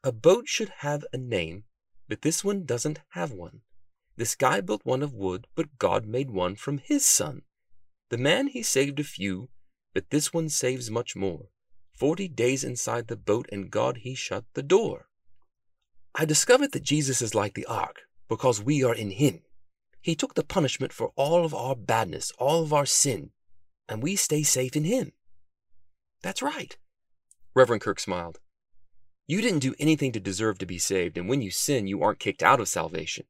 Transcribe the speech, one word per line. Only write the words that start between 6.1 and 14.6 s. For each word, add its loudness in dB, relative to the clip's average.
one -2
from -8
his 0
son. 0
The -4
man, 2
he -8
saved 0
a -4
few, -6
but -4
this 0
one -2
saves -2
much -4
more. -4
Forty 0
days 0
inside -4
the -6
boat, -2
and -8
God, 0
he -10
shut -6
the -4